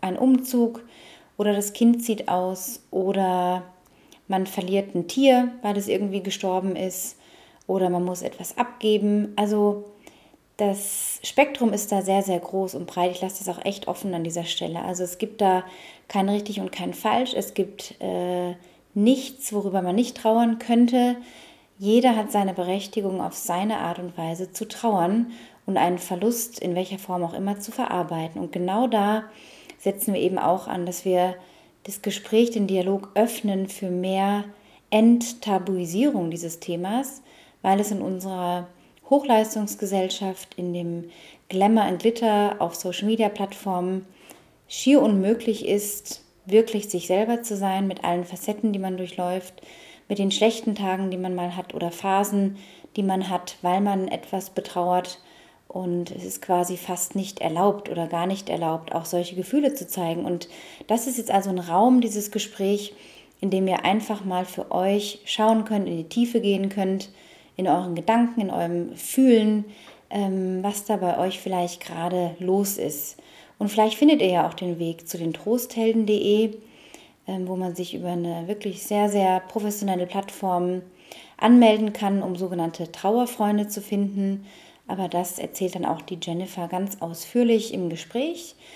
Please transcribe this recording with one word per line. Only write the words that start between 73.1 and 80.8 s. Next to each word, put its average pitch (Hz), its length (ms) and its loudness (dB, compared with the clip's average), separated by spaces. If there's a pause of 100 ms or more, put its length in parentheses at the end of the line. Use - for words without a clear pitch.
Und 208 60 0
vielleicht 220 280 2
findet 294 240 8
ihr 185 80 4
ja 165 200 4
auch 165 60 -6
den 175 260 -4
Weg 165 260 -4
zu - 100 -8
den 165 160 -2
Trosthelden 226 720 0
punkt 208 40 0
de, 214 420 4 (800)
ähm, 190 180 -4
wo 185 80 -4
man 185 220 -4
sich 180 180 -8
über 175 140 -6
eine 170 400 -4
wirklich 202 340 -6
sehr, 208 260 2
sehr 190 300 4
professionelle 202 680 -4
Plattform 180 760 -2 (540)